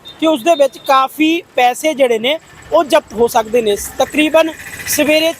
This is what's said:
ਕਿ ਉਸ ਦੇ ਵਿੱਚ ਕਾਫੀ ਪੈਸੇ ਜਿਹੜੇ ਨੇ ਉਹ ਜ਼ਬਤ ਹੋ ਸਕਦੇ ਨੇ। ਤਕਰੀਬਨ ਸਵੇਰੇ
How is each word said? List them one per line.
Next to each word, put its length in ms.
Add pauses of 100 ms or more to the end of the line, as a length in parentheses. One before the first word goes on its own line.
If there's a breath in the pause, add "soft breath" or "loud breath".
(200)
ਕਿ 80
ਉਸ 160
ਦੇ 120
ਵਿੱਚ 220
ਕਾਫੀ 640 (140)
ਪੈਸੇ 380
ਜਿਹੜੇ 260
ਨੇ 200 (340)
ਉਹ 100
ਜ਼ਬਤ 300
ਹੋ 140
ਸਕਦੇ 340
ਨੇ। 140
ਤਕਰੀਬਨ 760 (360)
ਸਵੇਰੇ 520